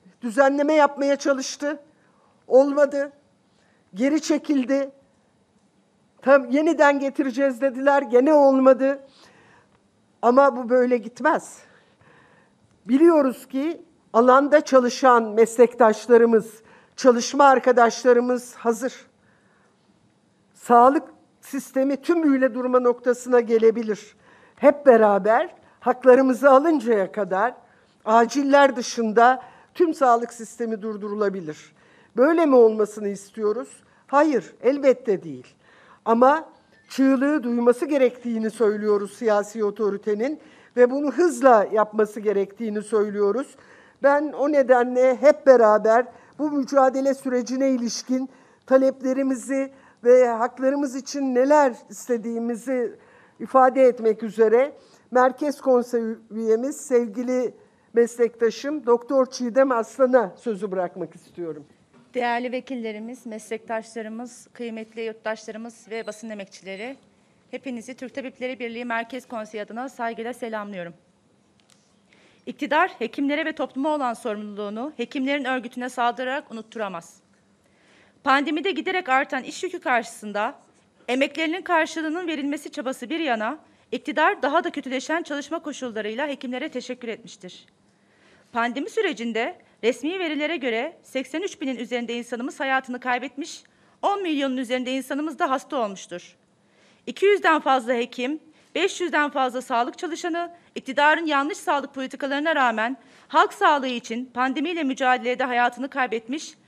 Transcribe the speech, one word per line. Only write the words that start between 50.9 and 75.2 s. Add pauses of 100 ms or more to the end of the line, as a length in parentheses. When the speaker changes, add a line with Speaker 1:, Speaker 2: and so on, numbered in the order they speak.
Speaker 1:
için
neler (180)
istediğimizi (480)
ifade
etmek
üzere (380)
Merkez
Konsey (280)
üyemiz,
sevgili (400)
meslektaşım
Doktor
Çiğdem
Aslan'a
sözü
bırakmak
istiyorum. (500)
Speaker 2:
Değerli
vekillerimiz,
meslektaşlarımız,
kıymetli
yurttaşlarımız
ve
basın
emekçileri, (540)
hepinizi
Türk
Tabipleri
Birliği
Merkez
Konseyi
adına
saygıyla
selamlıyorum. (1500)
İktidar,
hekimlere
ve
topluma
olan
sorumluluğunu
hekimlerin